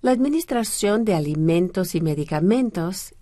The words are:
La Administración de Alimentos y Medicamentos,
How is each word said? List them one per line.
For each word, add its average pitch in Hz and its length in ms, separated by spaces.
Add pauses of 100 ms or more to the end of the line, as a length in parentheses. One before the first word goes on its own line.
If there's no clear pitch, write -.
La 254 100
Administración 240 920
de 214 100
Alimentos 165 800
y 160 80
Medicamentos, 165 1200